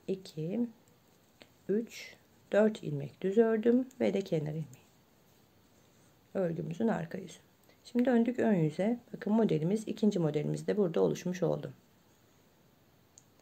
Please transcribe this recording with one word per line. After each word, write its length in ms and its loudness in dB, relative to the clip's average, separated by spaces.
iki, 600 -6
üç, 460 -4
dört 300 4
ilmek 380 -8
düz 180 0
ördüm 480 4
ve 140 2
de 60 0
kenar 300 -2
ilmeği. 340 -10
Örgümüzün 540 -2
arka 300 -4
yüzü. 200 -14
Şimdi 200 0
döndük 340 2
ön 160 4
yüze. 440 2
Bakın 200 -4
modelimiz, 560 2
ikinci 300 2
modelimiz 480 -2
de 100 -2
burada 240 0
oluşmuş 420 0
oldu. 300 -2